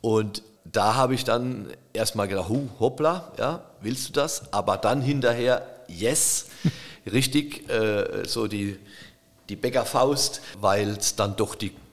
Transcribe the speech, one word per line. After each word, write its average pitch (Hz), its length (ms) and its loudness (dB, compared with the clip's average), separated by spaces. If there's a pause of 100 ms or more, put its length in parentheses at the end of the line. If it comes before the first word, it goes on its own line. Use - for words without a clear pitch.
Und 110 420 0 (220)
da 107 300 2
habe 131 200 4
ich 127 100 -2
dann 120 440 -2 (240)
erstmal 107 360 0
gedacht, 95 200 -2
hu, 131 200 0 (100)
hoppla, 156 600 0
ja, 143 260 -2 (160)
willst 113 280 -4
du - 40 -12
das? - 400 -2
Aber 98 240 2
dann 123 260 2
hinterher, 123 640 2 (220)
yes, 110 580 0 (300)
<laughs> - 300 -16
richtig, 135 640 0
äh, 107 580 0
so 113 200 -2
die, 101 320 -4 (680)
die 101 80 -6
Bäckerfaust, 131 840 2 (200)
weil's 104 560 2
dann 101 200 0
doch - 180 0
die 101 200 -6 (180)